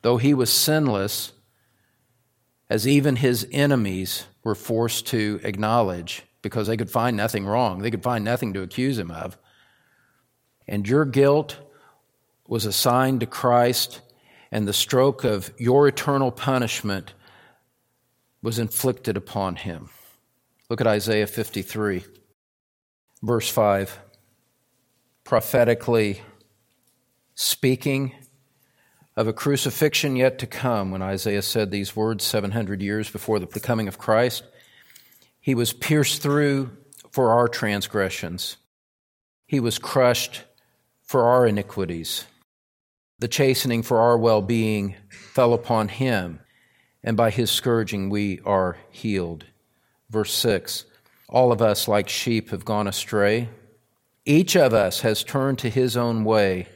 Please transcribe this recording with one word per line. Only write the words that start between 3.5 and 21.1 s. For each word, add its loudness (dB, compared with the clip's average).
enemies 0
were -2
forced -2
to -2
acknowledge, -2
because -4
they -2
could -6
find 0
nothing -2
wrong. -2
They -4
could -6
find -2
nothing -4
to -6
accuse -4
him -8
of. -12
And -6
your 4
guilt 2
was -4
assigned 0
to -2
Christ, 0
and -4
the -4
stroke 0
of -2
your 4
eternal 0
punishment -4
was -2
inflicted -2
upon -6
him. -12
Look -6
at 2
Isaiah 2